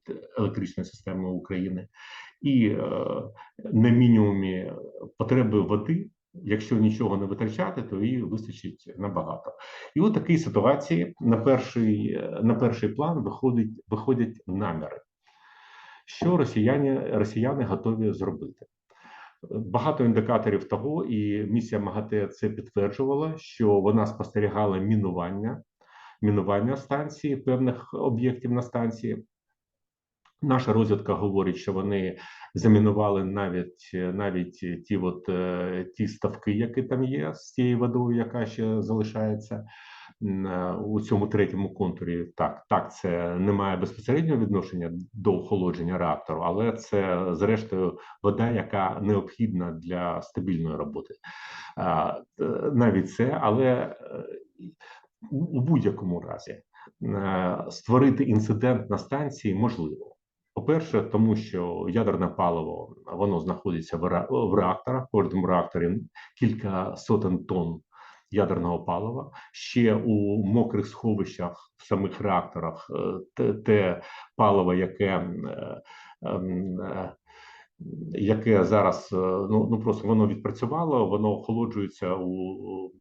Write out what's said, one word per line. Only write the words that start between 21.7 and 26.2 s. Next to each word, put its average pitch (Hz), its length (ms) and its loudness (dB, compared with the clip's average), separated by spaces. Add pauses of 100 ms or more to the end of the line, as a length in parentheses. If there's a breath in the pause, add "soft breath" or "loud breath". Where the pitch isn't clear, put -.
магате 104 460 -2
це - 220 -4
підтверджувала, 135 880 -2
що 104 420 4
вона 104 260 4
спостерігала 104 720 0
мінування, 98 840 0 (580 loud breath)